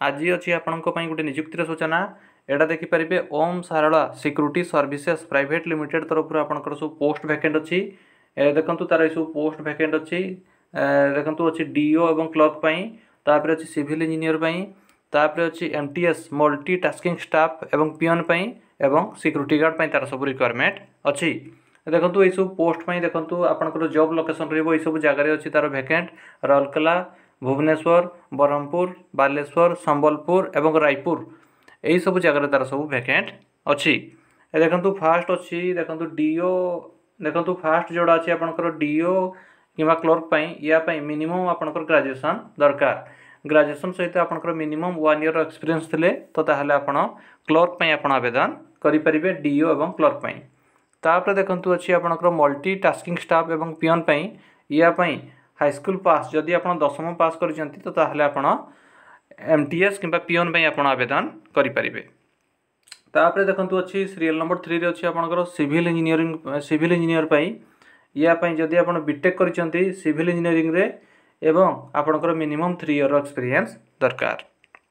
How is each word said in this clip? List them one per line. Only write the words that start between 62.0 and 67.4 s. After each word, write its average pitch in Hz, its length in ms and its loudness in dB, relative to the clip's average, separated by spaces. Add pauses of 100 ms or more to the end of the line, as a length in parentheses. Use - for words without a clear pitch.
ତାପରେ 170 340 4
ଦେଖନ୍ତୁ, 190 320 -2
ଅଛି 180 180 -4 (120)
ସିରିଏଲ୍ 160 300 -2
ନମ୍ବର 175 240 -2
ଥ୍ରୀରେ 170 220 -2
ଅଛି 170 240 -4
ଆପଣଙ୍କର 170 280 -2 (160)
ସିଭିଲ୍ 160 360 0
ଇଞ୍ଜିନିୟରିଂ, 165 380 2 (380)
ସିଭିଲ୍ 165 300 2
ଇଞ୍ଜିନିୟର 165 380 0
ପାଇଁ, 156 120 2 (680)